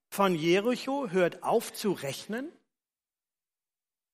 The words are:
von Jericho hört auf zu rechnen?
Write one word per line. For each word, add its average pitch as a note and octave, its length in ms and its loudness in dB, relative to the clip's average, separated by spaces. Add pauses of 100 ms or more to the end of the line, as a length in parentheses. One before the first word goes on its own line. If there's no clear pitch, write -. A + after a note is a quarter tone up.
(120)
von F#3+ 240 4
Jericho G#3 760 0
hört F3+ 320 2
auf G#3+ 320 0
zu G3 200 -2
rechnen? A3 600 -8 (1600)